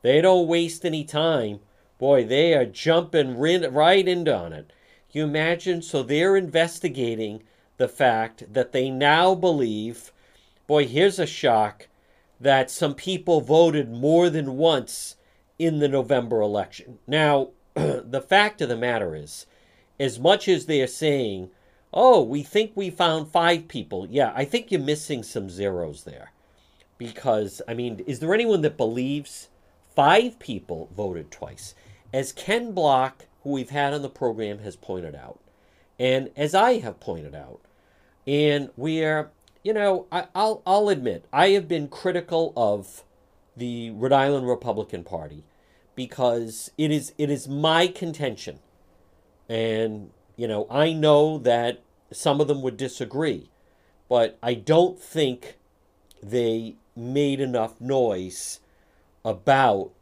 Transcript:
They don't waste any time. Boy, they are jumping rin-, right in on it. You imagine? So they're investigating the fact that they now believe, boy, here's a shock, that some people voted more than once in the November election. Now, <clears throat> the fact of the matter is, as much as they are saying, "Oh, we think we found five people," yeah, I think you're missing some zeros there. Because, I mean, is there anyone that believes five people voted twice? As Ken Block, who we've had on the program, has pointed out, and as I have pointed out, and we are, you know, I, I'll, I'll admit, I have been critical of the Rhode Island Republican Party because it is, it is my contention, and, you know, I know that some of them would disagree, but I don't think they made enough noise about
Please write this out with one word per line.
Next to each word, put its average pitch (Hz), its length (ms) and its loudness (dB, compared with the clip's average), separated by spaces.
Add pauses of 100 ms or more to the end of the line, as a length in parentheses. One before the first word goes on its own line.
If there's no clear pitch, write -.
They 135 180 6
don't 180 260 6
waste 170 380 -2
any 160 180 -2
time. 151 580 -2 (380)
Boy, 131 280 4
they 151 260 4
are 131 140 4
jumping 147 720 0
rin-, 160 340 0
right 180 340 4
in 175 220 0
on 87 240 -2
it. 76 180 -16 (420)
You 151 120 -2
imagine? 165 560 -2
So 156 220 -4
they're 160 340 2
investigating 131 1040 -2 (360)
the 123 100 2
fact 113 640 0
that 123 200 -2
they 131 180 0
now 156 440 4
believe, 120 760 -2 (540)
boy, 147 200 2
here's 185 320 2
a 160 80 -2
shock, 110 600 0 (500)
that 135 320 2
some 147 220 -2
people 180 480 0
voted 151 500 4
more 156 380 2
than 139 300 -4
once 156 580 -2 (420)
in 160 200 0
the 147 100 2
November 120 540 0
election. 104 640 -4
Now, 151 460 2 (100)
<clears throat> - 120 -20
the 139 460 -4
fact 208 400 2
of 139 80 -2
the 120 80 -2
matter 110 400 -2
is, 76 300 -16 (520)
as 123 200 -2
much 190 280 2
as 170 200 0
they 147 160 2
are 127 40 0
saying, 117 640 -4 (460)
"Oh, 226 280 6
we 139 200 -4
think 214 320 -2
we 196 160 -6
found 160 380 0
five 170 400 2
people," 98 420 -8
yeah, 123 260 2
I 135 80 -2
think 233 260 -4
you're 170 120 0
missing 147 400 -4
some 98 260 -10
zeros 87 560 -6
there. - 280 -18 (680)
Because, 110 680 -4
I 117 60 -8
mean, 117 340 -6
is 127 120 -8
there 165 160 -2
anyone 220 260 2
that 151 160 -2
believes 127 720 -4 (460)
five 202 440 4
people 87 560 -10
voted 90 360 -8
twice? - 440 -16 (380)
As 131 200 -6
Ken 226 400 -4
Block, 139 520 0 (200)
who 139 80 -4
we've 131 180 -6
had 143 240 -2
on 143 80 -6
the 135 80 -8
program, 107 480 -4
has 104 180 -14
pointed 87 380 -10
out, 62 260 -20 (580)
and 131 380 0
as 147 180 -4
I 226 260 4
have 110 200 -10
pointed 78 340 -10
out, 127 260 -18 (680)
and 143 500 2
we 160 260 -4
are, 156 280 -2 (320)
you 214 100 -4
know, 202 400 0
I, 170 200 -6
I'll, 214 320 -2
I'll 208 240 2
admit, 123 440 -2
I 160 180 4
have 196 160 2
been 151 220 -4
critical 175 680 -2
of 104 460 -2 (540)
the 120 340 -8
Rhode 117 220 0
Island 135 360 2
Republican 107 540 -4
Party 76 400 -12 (540)
because 117 800 -4
it 151 140 0
is, 147 260 -4
it 147 120 -2
is 139 180 -6
my 160 400 2
contention, 147 720 -8 (880)
and, 110 600 -4 (260)
you 117 100 -6
know, 104 240 -4
I 151 220 2
know 151 460 4
that 120 440 0 (300)
some 143 280 0
of 147 60 2
them 139 160 -2
would 123 140 -4
disagree, 127 760 -6 (580)
but 117 320 2
I 123 140 -2
don't 160 460 2
think 135 560 -4 (680)
they 113 540 -2 (180)
made 135 460 -2
enough 120 400 -4
noise 117 800 -4 (640)
about 113 680 2 (120)